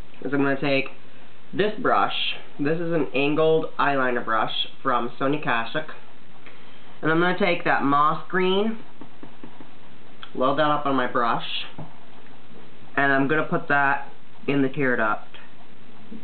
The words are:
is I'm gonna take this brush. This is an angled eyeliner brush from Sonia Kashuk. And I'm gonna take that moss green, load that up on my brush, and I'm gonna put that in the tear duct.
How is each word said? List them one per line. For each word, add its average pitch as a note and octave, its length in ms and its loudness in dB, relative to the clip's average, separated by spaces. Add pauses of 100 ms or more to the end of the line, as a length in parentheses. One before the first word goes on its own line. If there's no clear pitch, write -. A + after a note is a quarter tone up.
(220)
is C3 100 -2
I'm C#3 100 2
gonna C#3 180 0
take C#3 260 2 (680)
this F#3+ 260 2
brush. - 560 2 (240)
This D3+ 180 2
is E3+ 140 0
an D3+ 220 2
angled D3+ 640 2
eyeliner B2+ 460 2
brush A2+ 420 0 (160)
from A#2+ 360 0
Sonia C#3+ 220 0
Kashuk. C3+ 460 -2 (1120)
And D3+ 100 2
I'm D#3+ 80 4
gonna F3+ 200 2
take F3 260 2
that C#3+ 180 2
moss D3 460 4
green, F#3+ 500 2 (1600)
load C3+ 240 2
that D3+ 120 4
up D3 160 0
on C#3+ 80 2
my B2 140 2
brush, B2 580 0 (1300)
and C#3 160 4
I'm C3+ 160 4
gonna D#3 160 2
put E3 240 0
that C#3+ 400 2 (380)
in C#3 160 2
the C3 60 2
tear C3 280 2
duct. A2 400 0 (880)